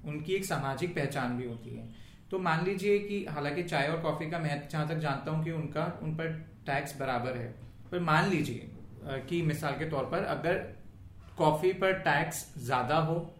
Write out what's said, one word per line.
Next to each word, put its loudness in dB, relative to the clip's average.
उनकी -2
एक 2
सामाजिक 0
पहचान 0
भी -2
होती -8
है। -10
तो 0
मान 2
लीजिए 4
कि -2
हालांकि -2
चाय 2
और 0
कॉफ़ी 0
का -2
मैं -2
जहाँ 0
तक 0
जानता 0
हूँ 2
कि -2
उनका, -2
उन -2
पर -2
टैक्स -2
बराबर 0
है, -6
पर 0
मान 6
लीजिए, 0
अ, -10
कि 0
मिसाल 0
के -4
तौर 0
पर 0
अगर 0
कॉफ़ी 6
पर 4
टैक्स 2
ज़्यादा 2
हो 0